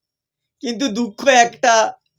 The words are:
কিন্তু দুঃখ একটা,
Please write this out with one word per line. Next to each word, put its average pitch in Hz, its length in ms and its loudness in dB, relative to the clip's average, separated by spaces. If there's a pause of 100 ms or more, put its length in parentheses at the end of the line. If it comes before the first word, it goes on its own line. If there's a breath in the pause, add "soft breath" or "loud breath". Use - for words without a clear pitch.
(600)
কিন্তু 240 280 -6
দুঃখ 226 400 -4
একটা, 233 640 2 (260)